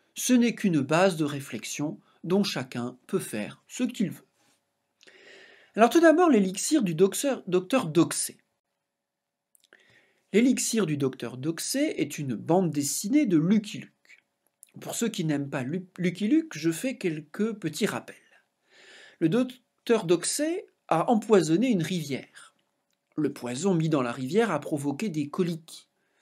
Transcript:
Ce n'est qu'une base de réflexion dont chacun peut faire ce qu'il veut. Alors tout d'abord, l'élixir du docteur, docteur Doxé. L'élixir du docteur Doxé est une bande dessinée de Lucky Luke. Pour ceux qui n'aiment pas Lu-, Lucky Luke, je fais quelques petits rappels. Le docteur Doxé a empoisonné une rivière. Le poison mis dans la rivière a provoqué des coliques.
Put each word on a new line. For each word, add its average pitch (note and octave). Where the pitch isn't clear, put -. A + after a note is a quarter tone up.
Ce -
n'est A#3
qu'une E3+
base D#3+
de D#3
réflexion C#3+
dont F#3
chacun B2
peut F#3+
faire -
ce -
qu'il A3+
veut. -
Alors A#3
tout E4+
d'abord, E4
l'élixir G#3+
du F3
docteur, G3
docteur F3+
Doxé. D3+
L'élixir A3
du D3+
docteur C3
Doxé E3
est D3+
une C3+
bande E3
dessinée G3+
de F3+
Lucky E3+
Luke. -
Pour -
ceux A3+
qui F3+
n'aiment C#3+
pas C#3
Lu-, F3
Lucky F3+
Luke, D#4+
je D3+
fais B3+
quelques F#3
petits F3+
rappels. B2
Le E3
docteur A#3
Doxé C#4+
a D#3+
empoisonné G#3
une F#3
rivière. D#3
Le D3+
poison C3
mis D#3+
dans C#3+
la A#2+
rivière D#3
a D3
provoqué C#3+
des D3+
coliques. E3+